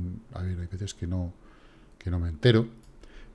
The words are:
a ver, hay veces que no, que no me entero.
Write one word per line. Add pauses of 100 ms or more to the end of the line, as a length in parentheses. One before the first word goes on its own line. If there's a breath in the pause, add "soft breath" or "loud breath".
(340)
a
ver,
hay
veces
que
no, (640 soft breath)
que
no
me
entero. (680 soft breath)